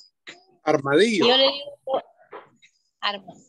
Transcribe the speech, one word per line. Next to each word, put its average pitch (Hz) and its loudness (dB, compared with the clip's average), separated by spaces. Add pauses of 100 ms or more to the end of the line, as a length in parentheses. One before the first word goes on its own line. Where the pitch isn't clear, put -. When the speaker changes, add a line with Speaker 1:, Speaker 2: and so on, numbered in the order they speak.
(680)
Speaker 1:
Armadillo. 156 2
Speaker 2:
Y - 4
yo 254 4
le 269 4
digo, 285 -4 (1000)
arma-, 143 -8 (140)